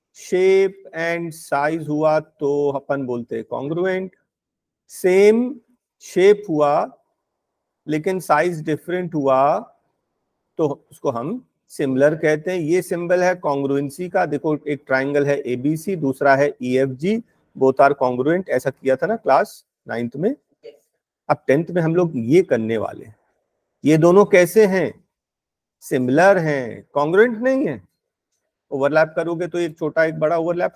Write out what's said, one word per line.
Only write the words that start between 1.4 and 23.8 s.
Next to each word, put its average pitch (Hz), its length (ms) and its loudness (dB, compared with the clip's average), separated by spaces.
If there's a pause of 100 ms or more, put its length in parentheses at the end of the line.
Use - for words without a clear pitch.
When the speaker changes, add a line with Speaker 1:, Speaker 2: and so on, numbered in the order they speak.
Speaker 1:
size 151 380 -2
हुआ 151 320 0
तो 143 520 -2
अपन 139 340 -6
बोलते 120 320 -6
हैं 110 160 -8
congruent, 175 560 -4 (760)
Same 214 720 2 (420)
shape 202 480 2
हुआ 151 540 0 (840)
लेकिन 156 320 -2
size 160 440 0
different 165 520 -4
हुआ 139 440 2 (1000)
तो 151 340 -4
उसको - 180 -8
हम 139 380 -8 (200)
similar 139 480 0
कहते 156 360 -2
हैं। 185 80 -4
ये 170 220 0
symbol 180 420 -2
है 180 120 0
congruency 143 720 -4
का। 185 160 0
देखो, 147 320 -4 (100)
एक 143 200 -6
triangle 139 380 0
है 143 140 0
एबीसी, 151 560 -4
दूसरा 139 400 0
है 143 180 0 (100)
ईएफ़जी, 135 600 -2 (340)
both 131 220 4
are 139 240 6
congruent। 131 460 -2
ऐसा 127 200 -2
किया 131 260 -2
था 165 100 -4
ना 202 100 -2
class 151 500 0 (220)
ninth 120 280 -6
में। 202 200 -2 (300)
Speaker 2:
यस। - 80 -20 (560)
Speaker 1:
अब - 180 -2
टेंथ 147 180 2
में 175 160 -4
हम 160 140 0
लोग 175 200 0
ये 127 260 2
करने 113 360 -2
वाले - 280 -8
हैं। 107 100 -20 (720)